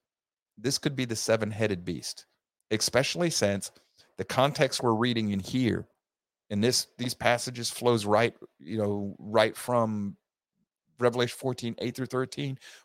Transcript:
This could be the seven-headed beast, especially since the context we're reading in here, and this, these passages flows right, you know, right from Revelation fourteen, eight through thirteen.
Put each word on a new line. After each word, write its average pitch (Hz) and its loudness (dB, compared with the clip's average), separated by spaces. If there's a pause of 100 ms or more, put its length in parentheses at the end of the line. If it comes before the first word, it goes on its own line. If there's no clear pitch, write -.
(560)
This 120 -2
could 143 -2
be 131 0
the 117 -2
seven-headed 107 0
beast, - -8 (440)
especially 139 2
since 101 0 (460)
the 95 -6
context 139 2
we're 120 4
reading 113 0
in 98 0
here, 110 0 (600)
and 101 0
this, 123 2 (100)
these 123 -4
passages 120 0
flows 120 2
right, 107 4 (240)
you 85 -8
know, 101 -2
right 107 2
from 107 -2 (840)
Revelation 120 2
fourteen, 123 -6
eight 120 -4
through 131 -6
thirteen. 135 -6 (260)